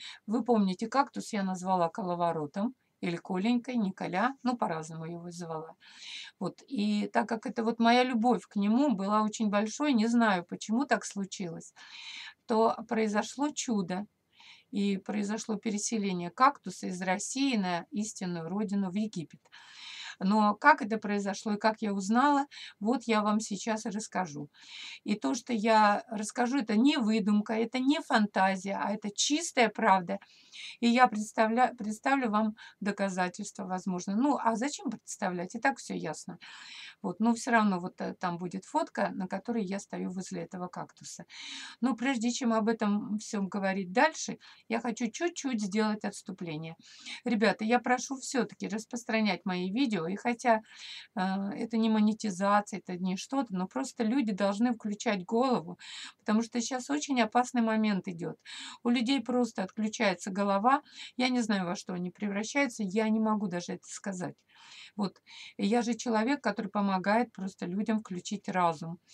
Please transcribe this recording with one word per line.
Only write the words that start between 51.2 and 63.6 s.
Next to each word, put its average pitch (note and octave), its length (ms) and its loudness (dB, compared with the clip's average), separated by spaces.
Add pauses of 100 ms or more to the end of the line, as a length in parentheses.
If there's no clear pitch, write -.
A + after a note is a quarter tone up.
это G3 580 -2
не A3 120 4
монетизация, G#3 920 2
это F3+ 180 -6
не F#3 180 0
что-то, C4+ 380 -4
но F#3 140 -2
просто B3+ 360 -4
люди A3+ 280 2
должны G3+ 420 2
включать G#3 500 -2
голову, A3 540 0 (400)
потому A3 240 2
что A#3 180 -4
щас B3 300 -4
очень C#4+ 320 0
опасный A#3+ 400 2
момент G#3+ 460 2
идет. E3 280 -6 (480)
У A#3+ 60 2
людей C4 320 2
просто B3 420 0
отключается G#3+ 640 -2
голова, G3+ 520 2 (360)
я B3+ 120 2
не B3 120 2
знаю, G3+ 240 0
во F3 100 -2
что - 180 -8
они F3 160 -4
превращаются, G#3+ 760 -2
я G#3+ 260 0
не A3 100 4
могу G#3+ 280 0
даже F3 260 -4